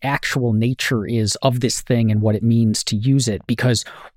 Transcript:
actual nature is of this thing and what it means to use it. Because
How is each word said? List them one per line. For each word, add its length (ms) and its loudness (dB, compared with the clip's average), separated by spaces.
actual 500 -2
nature 520 0
is 320 -2
of 240 0
this 220 -2
thing 280 2
and 120 2
what 120 2
it 80 -2
means 420 2
to 120 -4
use 320 2
it. 180 -6
Because 380 0